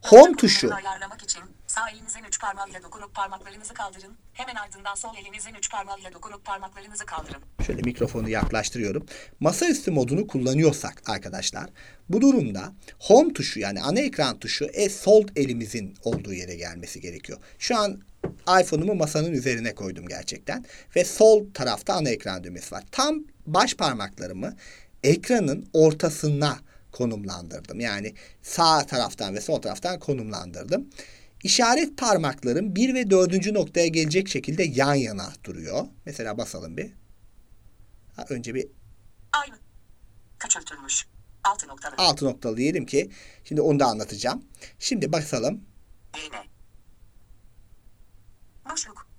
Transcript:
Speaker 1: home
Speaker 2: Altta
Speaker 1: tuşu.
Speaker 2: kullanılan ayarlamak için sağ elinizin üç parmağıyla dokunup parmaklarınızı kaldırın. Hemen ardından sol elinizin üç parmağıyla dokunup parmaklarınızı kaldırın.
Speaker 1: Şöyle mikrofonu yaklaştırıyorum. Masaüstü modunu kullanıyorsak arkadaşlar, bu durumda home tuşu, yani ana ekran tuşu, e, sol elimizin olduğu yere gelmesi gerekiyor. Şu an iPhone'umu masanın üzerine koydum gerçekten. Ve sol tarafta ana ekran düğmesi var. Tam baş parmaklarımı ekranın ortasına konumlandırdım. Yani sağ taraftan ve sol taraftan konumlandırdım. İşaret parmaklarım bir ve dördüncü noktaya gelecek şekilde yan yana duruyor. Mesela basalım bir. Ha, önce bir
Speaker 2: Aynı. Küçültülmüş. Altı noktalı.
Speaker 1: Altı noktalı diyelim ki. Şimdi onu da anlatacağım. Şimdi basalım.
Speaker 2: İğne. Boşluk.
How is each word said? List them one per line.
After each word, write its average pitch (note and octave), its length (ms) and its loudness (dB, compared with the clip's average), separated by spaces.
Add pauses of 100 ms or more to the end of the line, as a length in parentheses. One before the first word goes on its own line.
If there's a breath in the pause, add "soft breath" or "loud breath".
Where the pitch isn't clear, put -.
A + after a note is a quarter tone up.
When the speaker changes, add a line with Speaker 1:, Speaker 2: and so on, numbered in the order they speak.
Speaker 1:
home A#3 200 12
Speaker 2:
Altta E4 140 12
Speaker 1:
tuşu. - 320 2
Speaker 2:
kullanılan F#3+ 220 -4
ayarlamak G3 320 -12
için - 200 -8 (240)
sağ A3 240 -4
elinizin A3+ 380 -14
üç - 120 -6
parmağıyla G3 420 -8
dokunup G3+ 320 -18
parmaklarınızı G3 600 -10
kaldırın. G3 420 -12 (160)
Hemen B3+ 220 -12
ardından G3+ 400 -10
sol A3 220 -12
elinizin G#3 380 -16
üç G3+ 160 -8
parmağıyla G3 420 -10
dokunup G3+ 320 -18
parmaklarınızı G3 640 -12
kaldırın. D#3 360 -12 (240)
Speaker 1:
Şöyle - 160 -6
mikrofonu A#2 460 -4
yaklaştırıyorum. A2 800 -2 (340 loud breath)
Masaüstü G#3 500 2
modunu D3 360 0
kullanıyorsak C#3+ 800 2
arkadaşlar, - 640 -6 (380 loud breath)
bu F#3+ 120 2
durumda D3+ 520 2 (260 loud breath)
home C#4 340 8
tuşu, - 280 -4
yani G2 220 -4
ana F3+ 180 0
ekran D3+ 380 -2
tuşu, - 260 -6
e, G3 240 -2
sol G#3 360 6 (120)
elimizin A#2 580 -4 (100)
olduğu G2+ 280 -4
yere F2+ 240 -10
gelmesi E2+ 440 -14
gerekiyor. E2+ 380 -16 (200 soft breath)
Şu - 200 -2
an G3+ 240 -2 (580)
iPhone'umu F3 340 0
masanın D#3+ 380 0
üzerine A#2+ 420 -2
koydum F#2+ 340 -10
gerçekten. - 560 -10 (320 loud breath)
Ve F3+ 80 4
sol G#3+ 500 6
tarafta B2 400 -2
ana D3+ 140 0
ekran F#2 360 -4
düğmesi F2 300 -12
var. G2+ 180 -10
Tam D4+ 320 0 (220)
baş G3 280 2
parmaklarımı G2+ 840 -6 (460 loud breath)
ekranın D#3 680 0
ortasına D3+ 840 2 (340 soft breath)
konumlandırdım. F#2+ 880 -8
Yani G#2+ 340 -6 (280 loud breath)
sağ D#3+ 440 4
taraftan G#2+ 480 -4
ve G#2 60 -6
sol C#3 220 -2
taraftan F3 360 -6
konumlandırdım. A2 920 -6 (520 loud breath)
İşaret B3 560 2
parmaklarım F3 760 0
bir B3+ 180 2
ve A#3+ 160 -2
dördüncü F#3 440 4
noktaya E3+ 320 0
gelecek E3 420 0
şekilde - 340 -4
yan C#3 320 2
yana G#2+ 380 -4 (120)
duruyor. E2 420 -8 (200)
Mesela A2+ 320 -10
basalım E2+ 380 -10
bir. - 160 -8 (1200)
Ha, A2+ 120 -12
önce A#2 260 -10
bir C3 140 -6 (640)
Speaker 2:
Aynı. C#4+ 220 -4 (840)
Küçültülmüş. - 680 -6 (380)
Altı G3+ 240 -2
noktalı. C#3 300 -14
Speaker 1:
Altı E3+ 260 2
noktalı A#2+ 320 -4
diyelim C#3+ 300 -2
ki. - 240 -2 (340 loud breath)
Şimdi D3+ 160 -4
onu D3+ 200 2
da C3+ 60 4
anlatacağım. G#2+ 580 -4 (340 loud breath)
Şimdi F3+ 340 -4
basalım. D3 520 -4 (520)
Speaker 2:
İğne. D3+ 280 -14 (2250)
Boşluk. - 380 -10 (100)